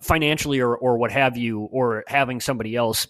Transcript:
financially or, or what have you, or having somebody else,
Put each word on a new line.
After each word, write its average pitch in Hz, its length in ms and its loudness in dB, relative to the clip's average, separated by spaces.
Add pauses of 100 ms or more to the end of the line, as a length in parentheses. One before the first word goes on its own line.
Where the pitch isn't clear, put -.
financially 151 600 0
or, 120 120 2
or 120 240 2
what 117 140 0
have 135 240 2
you, 113 240 -2
or 110 480 -2
having 127 320 0
somebody 113 380 -4
else, 113 320 0